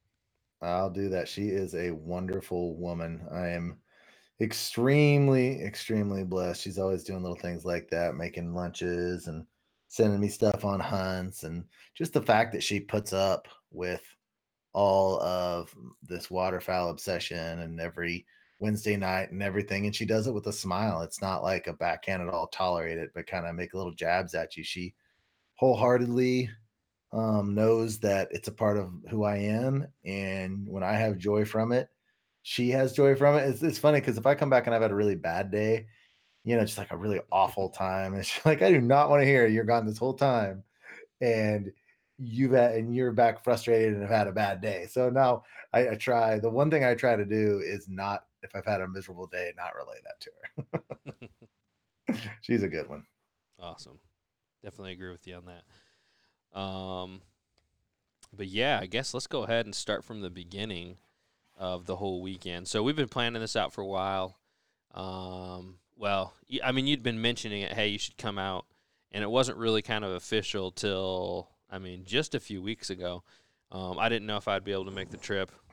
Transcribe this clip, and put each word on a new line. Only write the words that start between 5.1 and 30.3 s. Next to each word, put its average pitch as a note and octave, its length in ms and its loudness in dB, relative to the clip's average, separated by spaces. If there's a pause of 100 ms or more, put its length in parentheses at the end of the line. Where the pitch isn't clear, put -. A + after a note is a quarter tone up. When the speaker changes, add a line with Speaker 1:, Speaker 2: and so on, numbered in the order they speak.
Speaker 1:
extremely G2+ 640 -2
blessed. F2+ 380 -2
She's F#2 160 -8
always F#2+ 260 0
doing F#2 180 -6
little F2+ 140 -6
things F2 280 -6
like F2 260 -2
that, E2+ 240 0
making E2+ 400 -6
lunches F2 720 -4
and D#2+ 180 -8 (440)
sending G#2 320 4
me G#2 80 2
stuff G#2 360 2
on G2 160 0
hunts. F#2+ 600 -4
And E2+ 220 -8 (300)
just E3 180 -6
the B2+ 100 2
fact A2+ 300 4
that G2+ 100 -4
she G2+ 160 0
puts G#2 340 -2
up F#2+ 360 0 (240)
with F2+ 300 -6 (720)
all F#2+ 460 4
of F2+ 540 -2 (300)
this E2+ 260 -10
waterfowl F2+ 600 0
obsession E2+ 720 -4
and E2 200 -8
every E2+ 440 -6 (360)
Wednesday G#2 360 0
night F#2+ 360 -2
and F#2+ 100 -6
everything. G2+ 440 -2
And G#2 80 -2
she A2+ 120 -4
does A2 220 2
it B2+ 40 -2
with G#2 140 -4
a G2+ 60 -4
smile. F#2+ 500 -2
It's - 180 -8
not F#2+ 220 -2
like F#2 240 0
a E2+ 80 -6
backhand E2+ 480 -2
at F2 60 -6
all, E2+ 180 -2
tolerate E2+ 520 -2
it, D#2+ 160 -6
but E2+ 120 -10
kinda E2+ 260 -6
make F2 220 -8
little F#2 180 -6
jabs F2 420 0
at E2 220 -4
you. E2 80 -12
She F2+ 300 -8 (600)
wholeheartedly, B2 920 4 (640)
um, G#2+ 420 0
knows A2+ 440 4
that G2 320 2
it's - 180 -8
a - 40 -8
part G#2 260 2
of F#2 120 -4 (200)
who G#2+ 140 0
I G#2 120 0
am. A#2+ 500 0 (200)
And F#2+ 600 -4